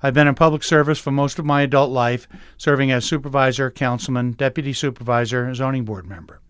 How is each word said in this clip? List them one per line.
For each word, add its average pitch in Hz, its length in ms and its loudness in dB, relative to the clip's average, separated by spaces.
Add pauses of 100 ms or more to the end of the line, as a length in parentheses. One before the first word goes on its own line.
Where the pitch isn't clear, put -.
I've 135 120 0
been 147 120 6
in 139 60 4
public 156 300 2
service 151 340 2
for - 140 -6
most 139 260 -2
of 156 80 -6
my 143 160 2
adult 139 300 2
life, 123 360 -2 (300)
serving 139 320 2
as 123 160 0
supervisor, 135 640 0
councilman, 123 640 -2
deputy 135 420 -4
supervisor, 120 720 -2
and 127 100 -6
zoning 131 300 -2
board 95 220 -10
member. 87 420 -18